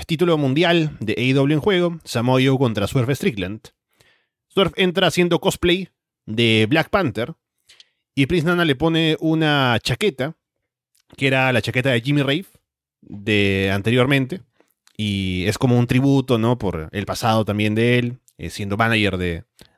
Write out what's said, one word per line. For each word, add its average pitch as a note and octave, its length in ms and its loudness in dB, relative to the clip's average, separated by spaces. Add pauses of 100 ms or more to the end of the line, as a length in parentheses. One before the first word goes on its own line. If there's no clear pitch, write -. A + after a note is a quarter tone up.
título E3 320 2
mundial D3+ 600 0
de - 140 -4
A - 80 -2
E B2+ 100 2
W C#3 220 2
en D#3 60 0
juego, F3 440 0
Samoa B2+ 400 0
Joe C3+ 140 2
contra G#2+ 300 0
Swerve C3+ 260 0
Strickland. G#2+ 480 -4 (840)
Swerve F3 300 0
entra F#3 280 2
haciendo F3 340 2
cosplay F3 500 -2 (360)
de A2 420 2
Black D3+ 220 0
Panther C#3+ 460 -2 (800)
y C3+ 100 2
Prince E3 220 0
Nana F3 180 2
le C#3+ 100 2
pone D#3+ 440 0
una D3 640 0
chaqueta, D3 520 -4 (800)
que C#3 120 -2
era C3 260 2
la A2+ 80 2
chaqueta B2+ 300 -2
de A#2+ 100 0
Jimmy C#3+ 220 0
Rave C#3+ 240 -2 (540)
de G2+ 680 0
anteriormente, B2+ 720 0 (560)
y F#2+ 480 -2
es G2+ 140 -2
como B2 180 2
un A#2+ 80 2
tributo, C3 540 2
¿no? A#2 180 0
Por E2 340 -6
el G2 140 -6
pasado A2 400 0
también G#2 300 -2
de A#2+ 240 2
él, A#2+ 180 -6 (220)
eh, F2 100 -10
siendo G2+ 280 -8
manager G#2+ 400 0
de, F2+ 260 -4 (340)